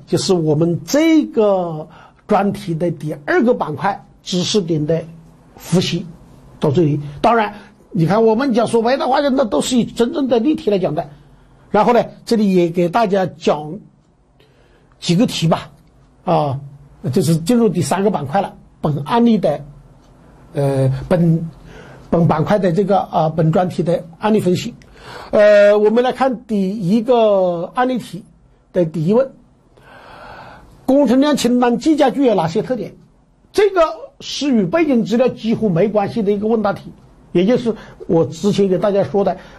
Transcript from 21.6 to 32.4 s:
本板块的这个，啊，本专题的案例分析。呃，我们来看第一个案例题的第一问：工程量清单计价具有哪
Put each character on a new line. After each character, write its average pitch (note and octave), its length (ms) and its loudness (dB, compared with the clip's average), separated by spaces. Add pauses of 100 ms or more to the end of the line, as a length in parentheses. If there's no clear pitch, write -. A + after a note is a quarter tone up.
本 E3+ 160 2
板 D#3 180 0
块 G3+ 140 0
的 F3+ 120 0
这 G3+ 120 0
个， F#3 160 0
啊， - 300 -2
本 D#3+ 220 0
专 F3+ 160 0
题 F3+ 140 -6
的 E3+ 220 -2 (160)
案 A3 120 -2
例 G#3+ 80 2
分 F3+ 160 0
析。 - 200 -8 (560)
呃， G#3 480 6
我 G#3+ 100 4
们 A#3 140 2
来 B3+ 80 0
看 B3+ 340 -2
第 G3+ 320 -2
一 G#3 240 0
个 G3 720 2
案 B3+ 160 0
例 B3+ 80 -2
题 - 260 -12 (480)
的 F3+ 140 0
第 D#3+ 220 -4
一 G3+ 40 0
问： C4 200 2 (1500)
工 C#4 220 4
程 B3+ 120 4
量 D4 160 2
清 B3 240 0
单 A#3+ 200 2
计 D#4 160 2
价 C4+ 160 2
具 C#4+ 120 -2
有 A3+ 120 4
哪 D#3+ 120 0